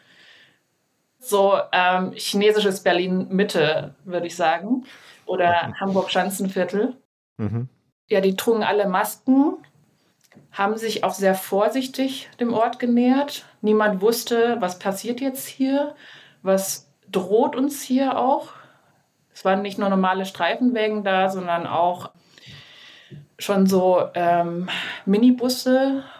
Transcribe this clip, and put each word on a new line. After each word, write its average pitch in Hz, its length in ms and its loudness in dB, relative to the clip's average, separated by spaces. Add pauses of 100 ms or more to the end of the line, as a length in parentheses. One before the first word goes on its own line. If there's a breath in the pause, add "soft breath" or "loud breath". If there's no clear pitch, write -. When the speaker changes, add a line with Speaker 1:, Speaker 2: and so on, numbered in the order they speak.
(1200 soft breath)
Speaker 1:
So, 196 400 4 (140)
ähm, 185 420 2
chinesisches 202 720 0
Berlin-Mitte, 180 1200 0
würde 175 240 -6
ich - 80 -12
sagen. 180 480 0 (400 loud breath)
Oder 175 520 0
Speaker 2:
<laughs> - 40 -14
Speaker 1:
Hamburg-Schanzenviertel. 190 1160 -2 (420)
Speaker 2:
Mhm. 117 300 -4 (400)
Speaker 1:
Ja, 196 120 2
die 190 160 0
trugen 220 260 0
alle 202 240 0
Masken, 262 720 0 (960)
haben 202 240 -2
sich 220 260 -6
auch 180 120 -2
sehr 190 200 0
vorsichtig 254 1040 -2
dem 233 160 -2
Ort 233 240 0
genähert. 247 640 2 (160 soft breath)
Niemand 214 420 2
wusste, 233 580 2
was 180 180 -4
passiert 214 420 -6
jetzt 262 280 -6
hier, 277 480 -2 (460 loud breath)
was 190 500 -2 (180)
droht 202 460 0
uns 277 260 -4
hier 262 340 0
auch. 277 340 0 (840 soft breath)
Es - 100 -20
waren 196 180 2
nicht 202 160 -8
nur 202 100 0
normale 190 380 0
Streifenwägen 214 760 0
da, 190 260 2
sondern 180 380 -4
auch - 440 -2 (1300 loud breath)
schon 196 280 2
so, 185 480 4
ähm, 175 540 0 (360 loud breath)
Minibusse, 254 1000 2 (160 loud breath)